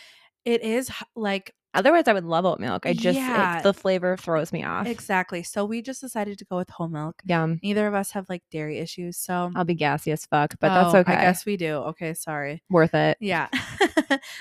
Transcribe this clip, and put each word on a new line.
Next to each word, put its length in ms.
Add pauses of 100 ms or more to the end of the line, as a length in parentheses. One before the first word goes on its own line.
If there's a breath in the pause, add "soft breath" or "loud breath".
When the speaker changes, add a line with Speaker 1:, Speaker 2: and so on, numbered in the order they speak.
(440 soft breath)
Speaker 1:
it 180
is 280
h-, 60 (180)
like 400 (180)
Speaker 2:
Otherwise, 360
I 60
would 100
love 200
oat 140
milk. 260
I 100
just, 220
it, 40
Speaker 1:
Yeah. 420
Speaker 2:
the 100
flavor 440
throws 360
me 120
off. 240
Speaker 1:
Exactly. 560
So 200
we 180
just 180
decided 400
to 40
go 120
with 120
whole 200
milk. 380
Speaker 2:
Yum. 360
Speaker 1:
Neither 240
of 80
us 160
have, 180
like, 220
dairy 280
issues, 380
so 380
Speaker 2:
I'll 80
be 140
gassy 340
as 160
fuck, 320
but 120
that's 220
Speaker 1:
Oh, 60
Speaker 2:
okay. 160
Speaker 1:
I 60
guess 260
we 100
do. 200
Okay, 380
sorry. 560
Speaker 2:
Worth 240
it. 260
Speaker 1:
Yeah. 320
<laughs> 640 (220 loud breath)